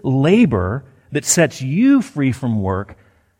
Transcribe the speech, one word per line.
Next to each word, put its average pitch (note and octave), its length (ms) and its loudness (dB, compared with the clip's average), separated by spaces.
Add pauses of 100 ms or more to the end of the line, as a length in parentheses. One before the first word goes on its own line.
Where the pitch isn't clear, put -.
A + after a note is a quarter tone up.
labor C3+ 800 0 (280)
that C#3+ 140 -4
sets - 340 0
you A3+ 400 2
free C#3 320 -2
from A2+ 300 -4
work F#2 340 -4 (440)